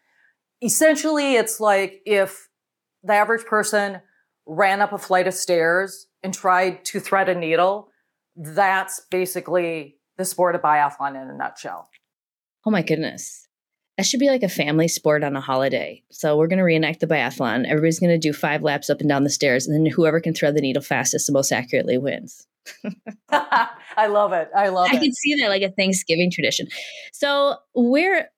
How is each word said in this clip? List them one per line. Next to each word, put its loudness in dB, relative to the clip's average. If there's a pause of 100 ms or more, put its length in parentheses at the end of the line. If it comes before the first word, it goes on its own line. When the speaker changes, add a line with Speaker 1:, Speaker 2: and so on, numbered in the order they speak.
(600)
Speaker 1:
Essentially, 2
it's 0
like 0
if 0 (540)
the 0
average 2
person -2 (440)
ran 0
up 0
a -4
flight 2
of -2
stairs 0 (140)
and -8
tried 0
to -8
thread 0
a 2
needle, 0 (460)
that's -2
basically -4 (200)
the -4
sport 0
of -4
biathlon 0
in -14
a -16
nutshell. -10 (760)
Speaker 2:
Oh 0
my 2
goodness. -6 (500)
That -2
should 0
be 4
like 2
a 2
family 2
sport 0
on -2
a -4
holiday. -2
So 0
we're 4
gonna 2
reenact 2
the -2
biathlon. 0
Everybody's 0
gonna 2
do 0
five -2
laps -2
up -2
and 0
down 2
the 2
stairs, 0
and -2
then 2
whoever 2
can -4
thread 0
the 2
needle -2
fastest -2
and -2
most 0
accurately -2
wins. -8 (380)
<laughs> -14
Speaker 1:
I 0
love 2
it. -2
I 2
love 2
Speaker 2:
I 4
Speaker 1:
it. 0
Speaker 2:
can 2
see -2
that, 0
like, 0
a -2
Thanksgiving 0
tradition. -2 (440)
So 0 (180)
where, 2